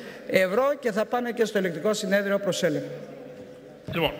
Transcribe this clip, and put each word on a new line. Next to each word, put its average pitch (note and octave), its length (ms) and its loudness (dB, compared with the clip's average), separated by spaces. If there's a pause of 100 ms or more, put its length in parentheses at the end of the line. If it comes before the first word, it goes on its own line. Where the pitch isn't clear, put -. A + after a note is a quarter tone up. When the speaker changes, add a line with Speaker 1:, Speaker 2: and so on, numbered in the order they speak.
(280)
Speaker 1:
ευρώ G3+ 520 4
και A#3 120 0
θα G#3+ 140 0
πάνε A#3+ 260 -2
και A3+ 140 2
στο G#3 120 0
Ελεκτικό F#3 360 2
Συνέδριο G3+ 460 2
προς F#3 240 0
έλεγχο. D3 240 0 (1040)
Speaker 2:
Λοιπόν, D#3+ 260 2